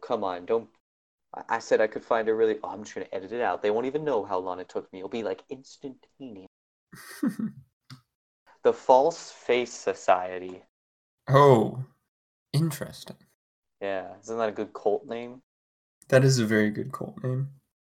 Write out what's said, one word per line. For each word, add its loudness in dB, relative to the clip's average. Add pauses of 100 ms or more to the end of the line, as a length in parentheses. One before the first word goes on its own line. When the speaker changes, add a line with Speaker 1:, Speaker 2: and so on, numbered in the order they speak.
Speaker 1:
come -4
on, -6
don't, 0 (640)
I, -12 (140)
I -8
said 2
I 4
could -10
find 0
it 2
really, 2
oh, -8
I'm -10
just -16
gonna -8
edit -8
it -4
out. -2
They 2
won't 0
even -4
know 0
how -4
long -4
it -12
took -10
me. -14
It'll -10
be, -6
like, -6
instantaneous. -16 (720)
Speaker 2:
<laughs> -4 (1080)
Speaker 1:
The 4
False 2
Face -2
Society. -2 (680)
Speaker 2:
Oh, 6 (680)
interesting. -4 (640)
Speaker 1:
Yeah, -6
isn't -8
that 0
a -6
good -8
cult 0
name? -10 (680)
Speaker 2:
That 8
is 4
a 2
very 4
good -6
cult -10
name. -4 (460)